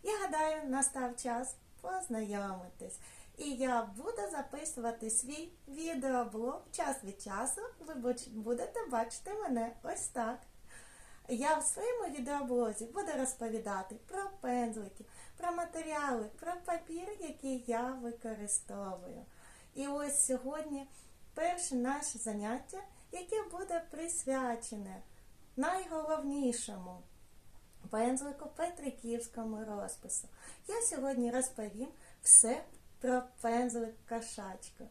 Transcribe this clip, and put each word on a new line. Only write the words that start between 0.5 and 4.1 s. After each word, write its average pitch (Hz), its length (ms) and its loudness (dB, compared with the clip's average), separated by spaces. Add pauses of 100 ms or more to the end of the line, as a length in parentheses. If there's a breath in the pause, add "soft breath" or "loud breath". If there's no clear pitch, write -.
настав 254 460 2
час 247 400 -2 (260)
познайомитись. 190 1160 -4 (380 loud breath)
І 285 140 -4
я 247 320 4 (140)
буду 403 340 -4